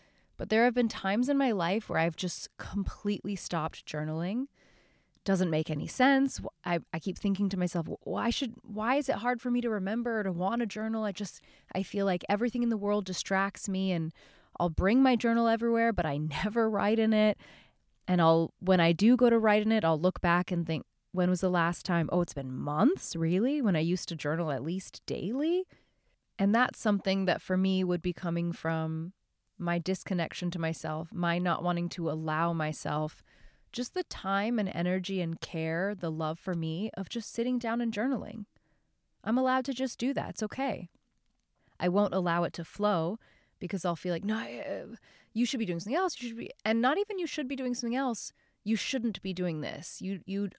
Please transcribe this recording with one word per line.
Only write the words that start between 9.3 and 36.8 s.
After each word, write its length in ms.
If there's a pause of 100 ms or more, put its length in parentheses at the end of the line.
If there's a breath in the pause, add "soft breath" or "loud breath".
for 80
me 120
to 80
remember 500
or 40
to 100
want 260
to 60
journal?" 400
I 80
just, 280 (320 soft breath)
I 80
feel 240
like 220
everything 340
in 80
the 60
world 300
distracts 640
me, 240
and 180 (480 loud breath)
I'll 100
bring 320
my 140
journal 320
everywhere, 460
but 120
I 120
<laughs> 260
never 260
write 300
in 140
it. 240 (680 loud breath)
And 140
I'll, 400
when 220
I 100
do 240
go 140
to 100
write 220
in 100
it, 140
I'll 160
look 180
back 320
and 160
think, 160 (300)
"When 160
was 100
the 100
last 360
time?" 260
Oh, 80
it's 140
been 180
months, 640
really? 460
When 160
I 40
used 280
to 80
journal 340
at 100
least 440
daily? 580 (760 soft breath)
And 160
that's 260
something 460
that 160
for 140
me 300
would 160
be 100
coming 400
from 600 (440)
my 220
disconnection 720
to 80
myself, 540
my 260
not 240
wanting 240
to 220
allow 420
myself 720 (480 soft breath)
just 240
the 80
time 560
and 100
energy 500
and 220
care, 540
the 160
love 260
for 160
me 420